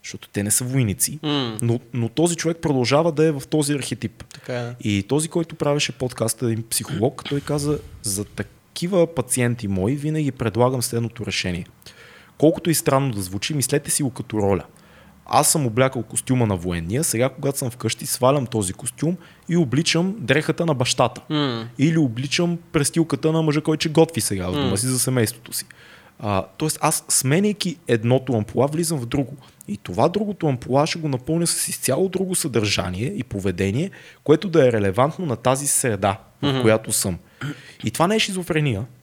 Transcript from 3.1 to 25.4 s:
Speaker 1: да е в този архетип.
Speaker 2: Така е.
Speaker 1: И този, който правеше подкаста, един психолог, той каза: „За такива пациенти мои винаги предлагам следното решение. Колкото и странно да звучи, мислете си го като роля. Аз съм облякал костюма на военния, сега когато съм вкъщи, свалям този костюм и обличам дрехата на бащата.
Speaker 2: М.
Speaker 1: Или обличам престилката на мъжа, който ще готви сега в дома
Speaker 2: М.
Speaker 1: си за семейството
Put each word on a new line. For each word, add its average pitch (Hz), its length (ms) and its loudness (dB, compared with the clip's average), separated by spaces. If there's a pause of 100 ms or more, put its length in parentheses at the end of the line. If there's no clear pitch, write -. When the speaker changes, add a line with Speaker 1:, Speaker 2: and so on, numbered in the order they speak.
Speaker 1:
да 156 140 2
е 160 60 4
в 139 180 -4
този 147 240 0
архетип. 120 500 -6 (100)
Speaker 2:
Така - 260 -8
е. 120 220 -8
Speaker 1:
И 101 220 2
този, 156 260 0
който 170 260 -4
правеше 147 360 0
подкаста, 123 540 -4
един 110 180 0
психолог, - 640 -2
той 143 160 -2
каза: 147 380 -2 (220)
„За 101 240 -4
такива 170 920 -2
пациенти 120 520 -2
мои 98 280 0
винаги 147 360 -2
предлагам 120 500 0
следното 117 440 -4
решение. 90 400 -4 (720)
Колкото 165 320 4
и 160 40 4
странно 135 380 2
да 101 100 -4
звучи, 95 320 -6
мислете 143 380 -2
си - 120 0
го 135 60 0
като - 280 -8
роля. 98 260 2 (640)
Аз 147 260 2
съм 147 140 2
облякал 127 380 2
костюма - 420 0
на 101 120 2
военния, 87 460 -2
сега 123 260 0
когато 139 280 -4
съм 127 140 -4
вкъщи, - 340 -6
свалям 131 400 2
този 101 280 -2
костюм 156 440 -4 (320)
и 170 80 2
обличам 165 640 2
дрехата 151 460 0
на 160 80 2
бащата. 123 560 0
Speaker 2:
М. 131 380 -2 (100)
Speaker 1:
Или 160 200 4
обличам 143 600 0 (140)
престилката 156 600 2
на 160 100 2
мъжа, 151 200 2
който 156 200 0
ще 160 80 -2
готви 160 320 4
сега 92 260 -2
в 92 60 -2
дома 143 120 0
Speaker 2:
М. 120 120 0
Speaker 1:
си 120 100 0
за 127 120 0
семейството 123 540 0